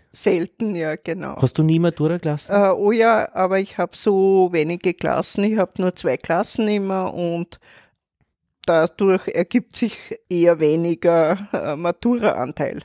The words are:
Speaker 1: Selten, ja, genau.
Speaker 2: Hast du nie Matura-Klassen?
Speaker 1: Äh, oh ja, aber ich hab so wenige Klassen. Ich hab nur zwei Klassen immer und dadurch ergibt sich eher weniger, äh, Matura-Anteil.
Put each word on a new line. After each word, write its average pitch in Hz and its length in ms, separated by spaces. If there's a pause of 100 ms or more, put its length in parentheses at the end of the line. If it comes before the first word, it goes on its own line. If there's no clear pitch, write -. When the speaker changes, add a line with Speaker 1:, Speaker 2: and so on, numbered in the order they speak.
(100)
Speaker 1:
Selten, 190 640
ja, 160 220
genau. 156 440
Speaker 2:
Hast 127 180
du 160 40
nie 160 160
Matura-Klassen? 165 800
Speaker 1:
Äh, 202 140
oh 202 200
ja, 226 420
aber 190 280
ich - 180
hab 175 160
so 190 560
wenige 175 440
Klassen. - 500
Ich 220 140
hab 180 200
nur 185 160
zwei - 220
Klassen 208 500
immer 190 480
und 170 460 (1040)
dadurch 185 640
ergibt - 480
sich - 420 (100)
eher 170 300
weniger, 165 960
äh, 143 240
Matura-Anteil. 175 1080